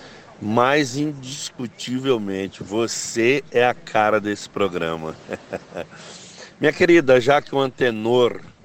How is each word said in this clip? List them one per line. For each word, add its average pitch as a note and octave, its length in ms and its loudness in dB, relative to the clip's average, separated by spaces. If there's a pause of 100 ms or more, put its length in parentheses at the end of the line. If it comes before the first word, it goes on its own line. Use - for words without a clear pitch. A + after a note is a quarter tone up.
(420)
Mas, B2 560 0
indiscutivelmente, B2+ 1600 -4
você A#2 880 -2
é A#2+ 160 2
a A#2+ 80 2
cara G#2+ 460 0
desse G#2 300 -6
programa. E2 680 -4 (720)
<laughs> - 720 -20
Minha D3+ 140 2
querida, D#3+ 480 6
já C#3 200 4
que - 140 -10
o C#3 40 0
Antenor A#2+ 840 0 (240)